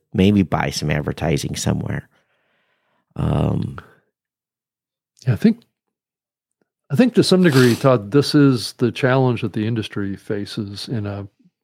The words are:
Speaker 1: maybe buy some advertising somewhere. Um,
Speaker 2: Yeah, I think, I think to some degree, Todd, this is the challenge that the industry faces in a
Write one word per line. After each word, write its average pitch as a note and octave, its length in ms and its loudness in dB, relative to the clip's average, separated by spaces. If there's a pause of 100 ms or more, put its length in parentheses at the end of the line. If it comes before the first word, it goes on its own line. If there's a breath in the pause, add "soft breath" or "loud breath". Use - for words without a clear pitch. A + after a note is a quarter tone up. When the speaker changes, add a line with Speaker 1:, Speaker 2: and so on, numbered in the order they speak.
(140)
Speaker 1:
maybe G2 300 4
buy D2+ 260 -4
some D2+ 220 -4
advertising D2+ 640 -4
somewhere. D2+ 520 -4 (1080)
Um, D#2 600 -4 (1500 soft breath)
Speaker 2:
Yeah, B2 60 2
I G2 40 -4
think, A3+ 260 2 (1300)
I C#3+ 60 -4
think A#3+ 200 4
to F#3+ 80 6
some F#3 200 4
degree, B2+ 320 6
Todd, A2 360 2
this C#3+ 240 2
is C#3 380 4
the A#2 180 -2
challenge B2+ 500 0
that A2 120 -6
the G#2+ 140 -2
industry G#2 480 -6
faces G2+ 720 -10
in A2 180 -6
a G2+ 220 -10 (360)